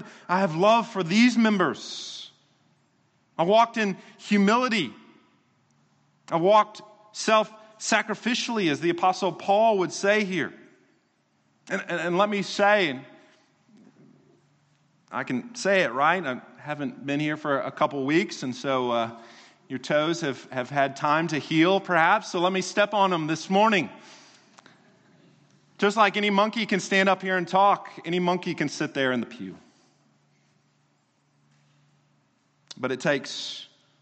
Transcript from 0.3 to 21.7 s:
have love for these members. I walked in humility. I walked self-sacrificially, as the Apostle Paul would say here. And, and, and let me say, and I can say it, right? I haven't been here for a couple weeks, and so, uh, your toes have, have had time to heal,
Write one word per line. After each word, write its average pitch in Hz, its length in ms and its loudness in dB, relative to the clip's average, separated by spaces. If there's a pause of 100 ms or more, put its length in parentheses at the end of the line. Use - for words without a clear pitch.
have 175 160 0
love 208 320 4
for 190 160 -4
these 233 340 4
members. - 920 0 (1080)
I 156 60 -2
walked 226 320 4
in 202 220 0 (200)
humility. 208 760 2 (1400)
I 170 60 0
walked 208 440 4 (300)
self-sacrificially, 214 1600 -2
as 131 80 -2
the 165 120 0
Apostle 185 420 0
Paul 208 460 2
would 170 120 -2
say 208 320 0
here. 165 300 -4 (1160)
And, 190 200 -6
and, 165 100 -6
and 170 180 -2
let 208 120 2
me 202 140 -4
say, 202 480 2
and 127 100 -10 (2000)
I 127 140 -8
can - 280 -6
say 190 280 0
it, 131 100 0
right? 156 340 0
I 123 140 -6 (200)
haven't 143 460 -10
been 139 140 -4
here 151 160 -4
for 143 240 -2
a 135 120 -6
couple 143 340 -2
weeks, 160 380 -2
and 127 120 -6
so, 131 360 -2
uh, 117 200 0 (560)
your 131 120 -10
toes 160 420 0
have, - 280 -6
have 123 200 -6
had 139 260 0
time 156 320 0
to 151 120 -4
heal, 170 420 2